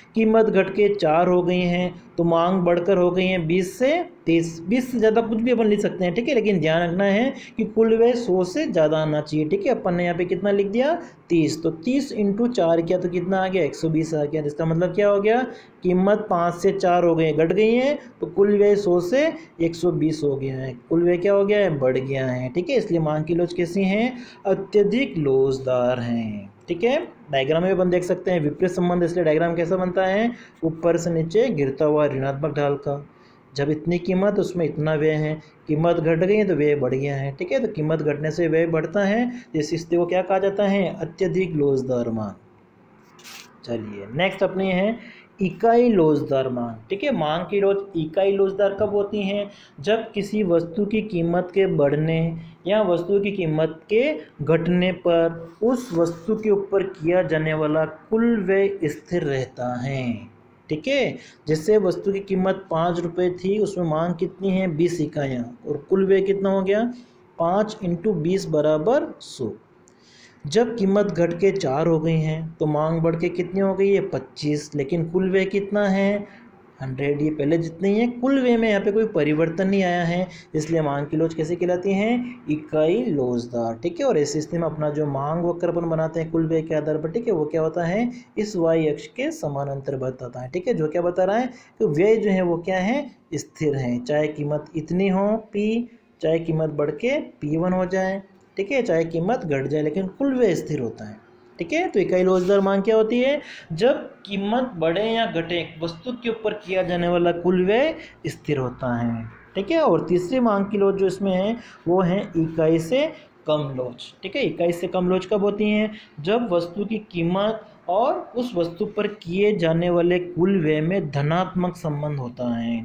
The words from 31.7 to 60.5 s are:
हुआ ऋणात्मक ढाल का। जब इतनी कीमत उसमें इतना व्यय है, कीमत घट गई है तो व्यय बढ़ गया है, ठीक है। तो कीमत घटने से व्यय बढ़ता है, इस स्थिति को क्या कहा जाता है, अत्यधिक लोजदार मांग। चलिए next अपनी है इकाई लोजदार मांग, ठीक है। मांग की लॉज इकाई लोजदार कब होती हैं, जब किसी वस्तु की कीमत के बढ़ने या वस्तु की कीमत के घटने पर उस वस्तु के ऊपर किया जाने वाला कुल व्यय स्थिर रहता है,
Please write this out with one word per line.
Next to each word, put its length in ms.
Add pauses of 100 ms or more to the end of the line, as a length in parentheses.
हुआ 220
ऋणात्मक 480
ढाल 240
का। 260 (480)
जब 180
इतनी 300
कीमत 380
उसमें 260
इतना 300
व्यय 180
है, 220 (340)
कीमत 280
घट 220
गई 180
है 100
तो 80
व्यय 220
बढ़ 180
गया 220
है, 160
ठीक 200
है। 80
तो 100
कीमत 300
घटने 300
से 180
व्यय 200
बढ़ता 360
है, 260 (240)
इस 160
स्थिति 260
को 100
क्या 160
कहा 160
जाता 280
है, 300
अत्यधिक 580
लोजदार 560
मांग। 240 (1300)
चलिए 500
next 280
अपनी 260
है 300 (440)
इकाई 460
लोजदार 600
मांग, 260 (140)
ठीक 140
है। 80
मांग 320
की 160
लॉज 160 (200)
इकाई 360
लोजदार 440
कब 140
होती 320
हैं, 280 (280)
जब 340
किसी 320
वस्तु 420
की 180
कीमत 500
के 200
बढ़ने 600 (300)
या 180
वस्तु 360
की 120
कीमत 560
के 240 (320)
घटने 540
पर 640
उस 300
वस्तु 420
के 140
ऊपर 340
किया 400
जाने 300
वाला 300
कुल 400 (140)
व्यय 480
स्थिर 380
रहता 540
है, 340 (560)